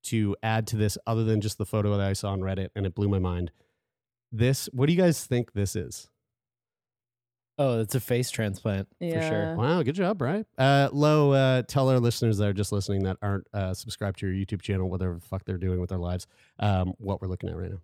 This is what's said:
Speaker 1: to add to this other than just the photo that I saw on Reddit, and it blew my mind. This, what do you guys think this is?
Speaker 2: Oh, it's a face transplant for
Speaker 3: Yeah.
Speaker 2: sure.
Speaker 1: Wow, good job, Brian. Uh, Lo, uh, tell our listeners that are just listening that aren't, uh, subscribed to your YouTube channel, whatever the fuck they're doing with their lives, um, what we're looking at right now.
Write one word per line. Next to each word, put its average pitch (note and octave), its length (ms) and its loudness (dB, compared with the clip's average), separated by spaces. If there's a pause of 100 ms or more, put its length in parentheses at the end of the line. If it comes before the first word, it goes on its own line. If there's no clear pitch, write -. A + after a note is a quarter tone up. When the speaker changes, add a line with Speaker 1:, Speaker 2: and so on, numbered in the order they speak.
Speaker 1:
to G#2 380 0
add A2 240 0
to A2+ 100 -4
this G#2+ 300 0
other A2+ 180 0
than A2 160 2
just G#2 160 -4
the G#2 80 -4
photo G#2 320 0
that G2 100 0
I G2 60 0
saw G2 200 -6
on F#2+ 80 -4
Reddit, F#2+ 340 -4
and G2+ 100 -4
it F2+ 120 -4
blew G2+ 120 0
my G2 120 2
mind. F2+ 300 -2 (800)
This, A#2+ 400 0
what B2+ 140 2
do E3 60 4
you F3 80 4
guys F3 240 4
think A#2+ 280 -2
this G2+ 240 -2
is? - 340 -8 (1500)
Speaker 2:
Oh, B2 200 2
it's G#2+ 160 -2
a A#2+ 40 2
face B2 300 0
transplant G2 560 -2 (120)
for F3 60 -6
Speaker 3:
Yeah. E3 240 -2
Speaker 2:
sure. D#3+ 280 -2
Speaker 1:
Wow, E3+ 260 2
good C#3+ 140 0
job, G3 220 0
Brian. E3 280 -2 (100)
Uh, C#3 360 4
Lo, D3 400 4
uh, C3 300 4
tell C3 280 2
our C3 80 6
listeners A#2 400 2
that G#2 100 2
are G2+ 40 0
just G2 180 -2
listening G2 320 0
that F#2+ 180 -2
aren't, G2 320 -4
uh, F#2+ 220 -4
subscribed G2+ 460 -8
to G2 80 -4
your F#2 60 -2 (120)
YouTube G2 160 -6
channel, F#2 260 -2
whatever F2+ 260 -2
the E2+ 60 -10
fuck - 240 -10
they're F#2 140 -6
doing F2+ 220 -2
with F2+ 100 -4
their F#2 80 -4
lives, F2+ 280 -4 (340)
um, F#2 380 2
what G2 220 -6
we're G2 80 -8
looking F2+ 220 -6
at E2 60 -8
right F2 160 -8
now. E2+ 120 -10